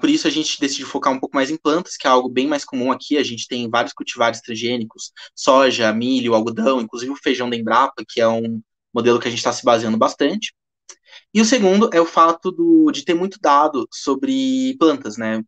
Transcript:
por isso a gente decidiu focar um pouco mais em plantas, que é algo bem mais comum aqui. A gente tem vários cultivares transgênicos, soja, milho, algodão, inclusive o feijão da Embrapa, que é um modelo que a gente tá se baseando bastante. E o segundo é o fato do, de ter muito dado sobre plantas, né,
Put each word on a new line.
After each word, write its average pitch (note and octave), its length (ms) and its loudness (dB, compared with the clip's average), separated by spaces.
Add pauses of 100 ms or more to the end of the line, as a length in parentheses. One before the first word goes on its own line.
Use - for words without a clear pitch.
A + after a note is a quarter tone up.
por D3 80 2
isso D#3 180 2
a D3+ 40 0
gente D3+ 280 -4
decidiu C3+ 280 -4
focar C#3 260 -2
um C3 60 -6
pouco C3+ 160 -6
mais C3 160 0
em D#3+ 60 -6
plantas, D#3 380 -2
que - 120 -4
é - 20 4
algo B2+ 200 4
bem B2+ 180 0
mais D3 180 -4
comum B2+ 260 -2
aqui. B2+ 260 -4
A C3+ 60 2
gente A#2 240 -10
tem A#2+ 220 -6
vários A#2+ 240 -2
cultivares A#2 480 -4
transgênicos, A#2 680 -8 (240)
soja, B2 580 2
milho, A#2+ 400 -2
algodão, A2+ 480 0
inclusive A#2+ 300 -10
o C#3+ 40 -10
feijão B2 340 -4
da A#2+ 60 -4
Embrapa, A2+ 540 0
que - 100 -6
é A2+ 80 4
um A2+ 340 -2 (320)
modelo A#2+ 260 2
que B2 80 -4
a A#2 40 -4
gente A#2 120 -6
tá A#2+ 100 -2
se - 100 -10
baseando A2+ 340 2
bastante. D3 560 -2 (800)
E G#3+ 80 4
o A3 40 4
segundo G#3+ 480 4
é E3+ 80 4
o E3+ 40 4
fato E3+ 460 2
do, D#3+ 400 4
de C#3 140 -8
ter F3+ 80 0
muito F#3 280 -4
dado C#3+ 500 4
sobre C3+ 880 -2
plantas, C#3 380 0
né, A2 300 -4